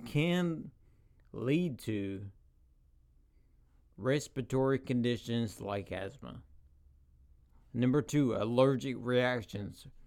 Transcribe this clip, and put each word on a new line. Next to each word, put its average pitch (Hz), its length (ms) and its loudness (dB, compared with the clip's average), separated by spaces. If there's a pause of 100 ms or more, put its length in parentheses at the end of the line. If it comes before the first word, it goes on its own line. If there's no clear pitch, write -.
can 170 640 0 (640)
lead 139 480 0
to 98 420 -4 (1700)
respiratory 131 800 0
conditions 120 840 0
like 101 320 -4
asthma. 117 480 -10 (1300)
Number 127 280 4
two, 135 340 2
allergic 123 640 2
reactions. 123 880 -2 (200)